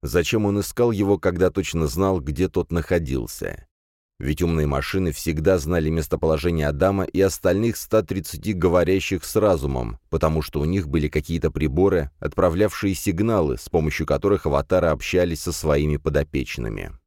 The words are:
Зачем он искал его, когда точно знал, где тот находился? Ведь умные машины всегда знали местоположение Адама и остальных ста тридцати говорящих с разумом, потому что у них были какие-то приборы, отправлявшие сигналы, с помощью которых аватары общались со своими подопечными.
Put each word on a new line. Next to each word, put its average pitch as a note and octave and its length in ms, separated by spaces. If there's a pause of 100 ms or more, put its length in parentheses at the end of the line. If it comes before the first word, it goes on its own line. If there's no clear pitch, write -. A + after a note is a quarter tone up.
Зачем G#2 400
он G2+ 140
искал A#2+ 320
его, G2+ 260
когда F2+ 320
точно E2 380
знал, F#2 320
где D2+ 280
тот - 240
находился? C2+ 920 (540)
Ведь D2+ 240
умные D#2+ 240
машины D#2 440
всегда D#2+ 460
знали D#2+ 320
местоположение D#2+ 800
Адама F#2 380
и - 140
остальных F#2+ 560
ста - 280
тридцати F#2 500
говорящих F2+ 720
с - 100
разумом, C#2 640 (140)
потому D#2+ 320
что - 160
у D2 60
них F2 220
были D2+ 200
какие-то D#2+ 420
приборы, D2+ 680
отправлявшие F#2 760
сигналы, F2+ 640
с - 100
помощью D#2 380
которых G2 400
аватары E2 440
общались E2 520
со F2 100
своими D2+ 460
подопечными. B1+ 920 (160)